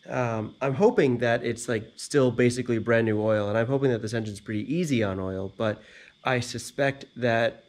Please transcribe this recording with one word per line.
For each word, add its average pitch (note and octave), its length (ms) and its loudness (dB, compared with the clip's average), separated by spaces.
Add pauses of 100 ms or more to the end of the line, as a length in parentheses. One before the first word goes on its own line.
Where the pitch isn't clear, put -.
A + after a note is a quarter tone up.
um, A#2 520 -4
I'm C3+ 140 -2
hoping E3 440 4
that A#2+ 260 0
it's, A#2 240 -6
like, A2+ 260 -4
still C3 360 2
basically A#2+ 480 2
brand A2+ 260 2
new G#2+ 160 2
oil, G#2+ 280 2
and G#2 80 -2
I'm A2+ 100 2
hoping C3+ 240 2
that A2+ 120 0
this A2 120 -6
engine's G#2+ 260 -6
pretty A2 340 -4
easy D3 300 0
on F#2+ 160 -2
oil, F#2+ 360 -6
but G#2+ 240 -2 (440)
I B2+ 160 0
suspect C3+ 640 -4 (120)
that A#2 520 0